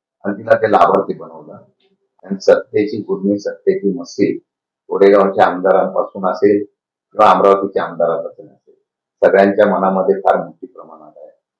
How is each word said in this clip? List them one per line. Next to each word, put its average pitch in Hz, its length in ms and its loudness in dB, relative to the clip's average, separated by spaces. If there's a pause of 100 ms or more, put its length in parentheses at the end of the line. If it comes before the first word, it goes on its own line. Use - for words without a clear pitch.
(240)
आणि 101 100 -6
तिला 113 200 -2
ते 104 180 0
लाभार्थी 95 420 2
बनवलं. 80 380 -20 (720)
आणि 95 160 -8
सत्तेची 107 640 0
गुर्मी, 95 360 -4
सत्तेची 95 600 -4
मस्ती - 400 -4 (500)
कोरेगावच्या 98 580 2
आमदारांपासून 92 840 -2
असेल 104 340 0 (480)
किंवा 104 180 4
अमरावतीच्या 98 540 0
आमदारांपासून 85 640 -6
असेल, - 280 -20 (520)
सगळ्यांच्या 101 400 2
मनामध्ये 95 480 0
फार 92 220 0
मोठी 85 300 -12
प्रमाणात 80 500 -20
आहे. 76 140 -20 (280)